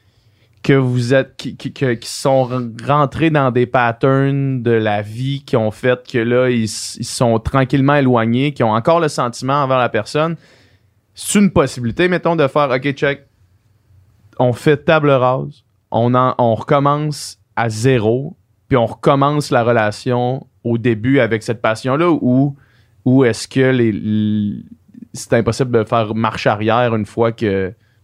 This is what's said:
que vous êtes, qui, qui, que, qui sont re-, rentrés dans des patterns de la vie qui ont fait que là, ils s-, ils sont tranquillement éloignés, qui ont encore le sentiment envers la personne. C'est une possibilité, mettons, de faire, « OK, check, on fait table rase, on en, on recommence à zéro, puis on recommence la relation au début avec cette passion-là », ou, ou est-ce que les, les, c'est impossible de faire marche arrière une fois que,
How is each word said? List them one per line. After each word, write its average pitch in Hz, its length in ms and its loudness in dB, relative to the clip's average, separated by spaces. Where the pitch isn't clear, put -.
que 139 100 4
vous 127 400 0
êtes, 135 240 0
qui, - 180 -12
qui, - 160 -12
que, 131 220 -2
qui - 160 -10
sont 135 360 0
re-, 117 400 -8
rentrés 143 440 0
dans 143 220 2
des 123 140 2
patterns 135 960 0
de 117 100 0
la 107 300 0
vie 127 440 -8
qui - 100 -2
ont 110 160 0
fait 123 340 -2
que - 120 -6
là, 123 320 2
ils 117 160 0
s-, - 340 -10
ils 123 60 -10
sont 117 340 0
tranquillement 135 560 0
éloignés, 127 560 2
qui 135 120 -4
ont 113 80 2
encore 139 280 2
le 165 80 0
sentiment 135 560 -2
envers 131 140 0
la 120 120 2
personne. 151 460 -4
C'est - 260 -2
une 202 120 4
possibilité, 135 580 0
mettons, 170 260 0
de 151 120 2
faire, « 147 280 0
OK, 139 160 -2
check, 139 340 -4
on 127 160 2
fait 143 240 2
table 151 340 2
rase, 135 520 0
on 117 240 0
en, 127 220 2
on 117 180 2
recommence 143 840 -2
à 117 140 -2
zéro, 120 640 0
puis - 100 2
on 117 80 2
recommence 143 640 0
la 123 120 2
relation 120 800 0
au 117 120 -2
début 120 420 0
avec 113 240 0
cette 113 180 -6
passion-là », 131 480 0
ou, 135 340 2
ou 131 180 4
est-ce 113 240 0
que - 120 -2
les, 120 220 2
les, 107 680 -2
c'est - 200 -8
impossible 117 380 0
de 113 140 2
faire 113 300 0
marche 113 320 -2
arrière 113 480 2
une 107 100 -2
fois 117 280 -2
que, 95 400 -2